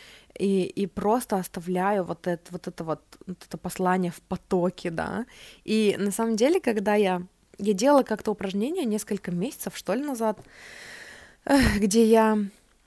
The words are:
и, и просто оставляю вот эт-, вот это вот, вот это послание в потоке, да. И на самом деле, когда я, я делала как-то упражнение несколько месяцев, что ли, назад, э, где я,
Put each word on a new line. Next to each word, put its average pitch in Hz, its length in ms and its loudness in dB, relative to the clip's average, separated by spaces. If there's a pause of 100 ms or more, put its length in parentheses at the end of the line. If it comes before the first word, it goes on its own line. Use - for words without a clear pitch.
(400)
и, 190 240 2
и 196 240 -4
просто 208 500 -2
оставляю 185 640 -2
вот 170 240 -6
эт-, 175 240 -4
вот 175 160 -10
это 180 160 -10
вот, 156 180 -6 (260)
вот 185 200 -12
это - 100 -10
послание 180 540 0
в - 100 -16
потоке, 180 680 -2
да. 165 340 -4 (400)
И 214 340 2
на 202 120 0
самом 226 240 0
деле, 285 260 2
когда 208 340 0
я, 185 280 2 (340)
я 208 160 0
делала 254 300 6
как-то 214 280 -4
упражнение 208 540 -2
несколько 208 460 -4
месяцев, 180 440 -6
что - 180 -4
ли, 254 100 -2
назад, 226 360 -2 (1080)
э, 277 120 4 (220)
где 220 260 6
я, 220 320 6 (500)